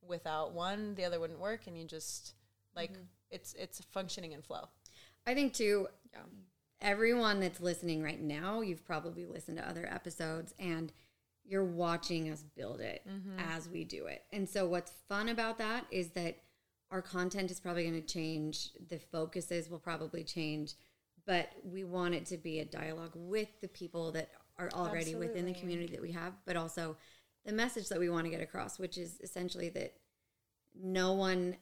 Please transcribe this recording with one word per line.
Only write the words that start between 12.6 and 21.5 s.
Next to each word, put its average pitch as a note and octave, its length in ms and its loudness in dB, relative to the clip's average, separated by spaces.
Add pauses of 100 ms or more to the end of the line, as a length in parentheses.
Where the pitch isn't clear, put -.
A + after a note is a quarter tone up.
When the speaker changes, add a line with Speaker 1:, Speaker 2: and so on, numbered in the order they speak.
Speaker 3:
it A2 260 -4
Speaker 1:
Mm-hmm. F#3+ 320 -6
Speaker 3:
as E3 300 -2
we E3 140 -4
do D#2+ 240 -6
it. - 260 -8
And F#3+ 160 0
so F#3+ 180 4
what's F3 240 2 (160)
fun G#3 220 2
about A3+ 300 2
that A3+ 320 0
is F3+ 200 2
that E3+ 300 0 (480)
our F#3 140 -2
content F#3 480 2
is F3+ 80 -6
probably F3 260 2
gonna E3 160 2
change, D#3+ 720 -2 (180)
the E3+ 100 -4
focuses E3 720 -2
will E3+ 100 -6
probably D#3+ 440 -4
change, D#3 500 -2 (520)
but F3 260 4 (120)